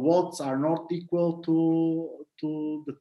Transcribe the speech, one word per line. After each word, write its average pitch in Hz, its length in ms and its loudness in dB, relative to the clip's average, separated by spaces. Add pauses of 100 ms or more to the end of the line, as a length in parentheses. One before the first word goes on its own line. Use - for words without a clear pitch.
watts 175 320 2
are 135 160 -2
not 160 340 0
equal 170 520 0
to, 165 840 2 (160)
to 151 460 -4
the 139 140 -8